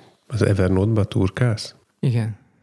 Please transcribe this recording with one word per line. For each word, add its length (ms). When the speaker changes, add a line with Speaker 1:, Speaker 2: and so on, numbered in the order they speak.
Speaker 1:
az 160
Evernote-ba 600
turkálsz? 720
Speaker 2:
Igen. 360